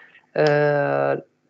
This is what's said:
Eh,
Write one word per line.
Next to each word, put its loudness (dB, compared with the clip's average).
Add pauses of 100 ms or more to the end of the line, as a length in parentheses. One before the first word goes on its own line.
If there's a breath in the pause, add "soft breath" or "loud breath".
(320 loud breath)
Eh, 0 (260)